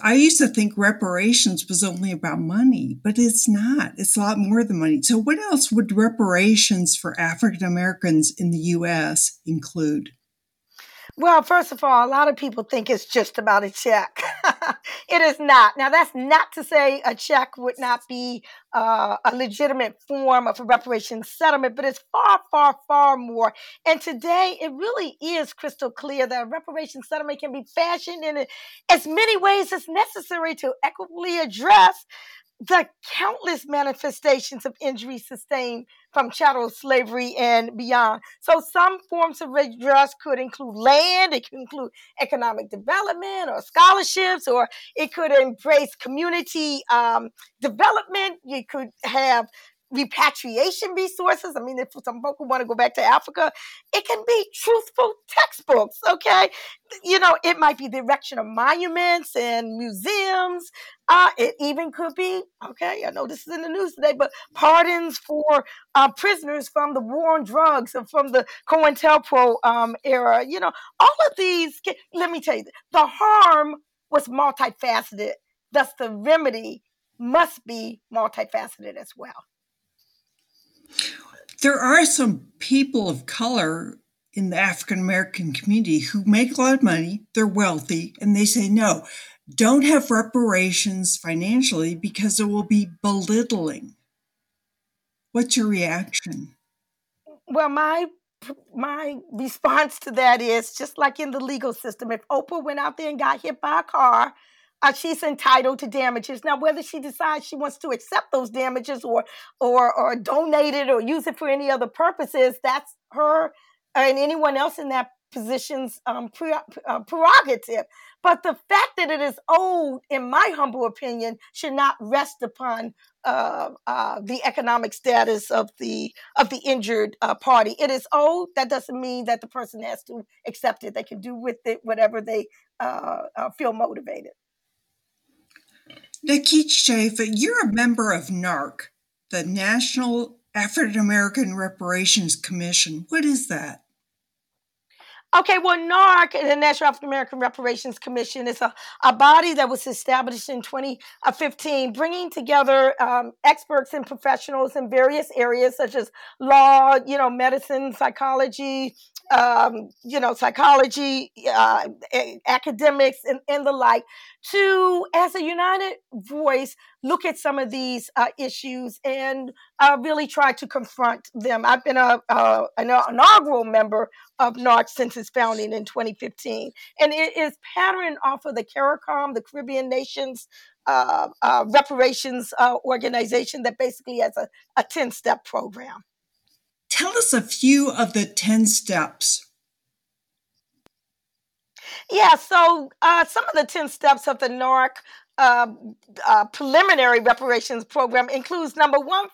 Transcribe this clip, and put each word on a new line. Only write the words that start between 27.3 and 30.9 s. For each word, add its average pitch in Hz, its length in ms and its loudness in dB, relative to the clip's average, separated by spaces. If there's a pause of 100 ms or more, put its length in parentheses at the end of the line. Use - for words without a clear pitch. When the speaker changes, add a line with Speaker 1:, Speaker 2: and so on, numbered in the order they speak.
Speaker 2:
can 285 140 -10
be 269 120 -12 (100)
fashioned 339 500 -4
in 294 220 -4 (420)
as 349 160 4
many 415 320 0
ways 392 340 2
as 370 160 -8
necessary 339 680 -4
to 262 180 -4 (100)
equitably 339 560 -6